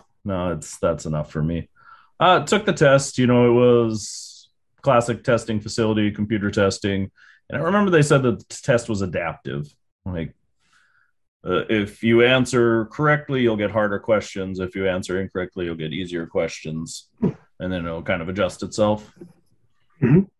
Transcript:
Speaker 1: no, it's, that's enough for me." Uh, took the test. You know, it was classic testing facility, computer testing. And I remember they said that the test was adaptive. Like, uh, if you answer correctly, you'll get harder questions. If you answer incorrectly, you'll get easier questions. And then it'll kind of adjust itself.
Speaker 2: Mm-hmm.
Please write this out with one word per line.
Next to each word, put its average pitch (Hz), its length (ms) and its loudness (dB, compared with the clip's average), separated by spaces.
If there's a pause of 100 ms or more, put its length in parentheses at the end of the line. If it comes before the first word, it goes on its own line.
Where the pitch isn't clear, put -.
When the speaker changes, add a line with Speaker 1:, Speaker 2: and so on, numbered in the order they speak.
(240)
Speaker 1:
no, 90 300 -2
it's, - 240 -12
that's 82 280 -2
enough 76 280 -6
for 76 100 -4
me." 82 240 -4 (500)
Uh, 165 280 4
took 208 200 0
the 196 60 0
test. 139 460 2
You 127 100 2
know, 123 220 6
it 120 40 4 (320)
was - 600 -10 (340)
classic 120 440 2
testing 113 340 0
facility, 107 520 0
computer 104 380 -4
testing. 98 600 0 (380)
And 135 120 -4
I 165 40 -4
remember 196 260 2
they 156 120 6
said 143 200 4
that 120 240 0
the - 160 -18
test 120 240 0
was 101 140 -2
adaptive. 78 680 -6 (380)
Like, 85 280 -8 (1120)
uh, 90 240 -2
if 107 340 -4
you 117 200 6
answer 120 640 2
correctly, 147 560 -2
you'll 113 160 2
get 104 140 -2
harder 104 280 -2
questions. 95 600 -2
If 90 140 -6
you 95 120 -2
answer 92 320 -4
incorrectly, 92 460 -6
you'll 85 100 -6
get 78 160 -8
easier 85 340 -6
questions. 80 840 -8 (500)
And 92 120 -6
then 87 140 -6
it'll 82 160 -8
kind 87 200 -2
of 82 80 -8
adjust 92 340 -4
itself. 104 500 -2 (880)
Speaker 2:
Mm-hmm. 147 200 6 (180)